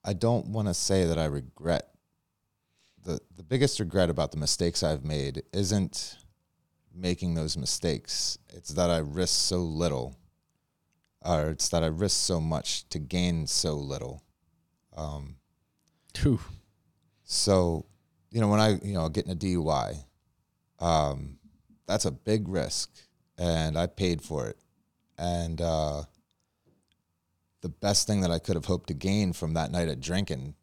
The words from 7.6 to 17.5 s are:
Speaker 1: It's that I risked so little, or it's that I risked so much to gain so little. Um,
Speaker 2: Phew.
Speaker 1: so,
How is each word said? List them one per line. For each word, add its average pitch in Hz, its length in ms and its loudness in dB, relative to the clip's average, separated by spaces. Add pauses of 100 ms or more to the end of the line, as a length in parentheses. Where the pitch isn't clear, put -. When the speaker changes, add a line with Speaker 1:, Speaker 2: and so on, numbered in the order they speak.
Speaker 1:
It's 85 220 -16
that 87 200 2
I 85 80 2
risked 80 420 0
so 90 180 0
little, 78 580 -2 (1040)
or 80 300 2
it's 78 200 -2
that 85 120 2
I 82 60 2
risked 90 320 0
so 87 200 0
much - 500 -2
to 78 100 -6
gain 85 480 0
so 78 260 0
little. 69 480 -8 (760)
Um, 73 400 -8 (760)
Speaker 2:
Phew. 131 260 2 (840)
Speaker 1:
so, 87 600 4 (440)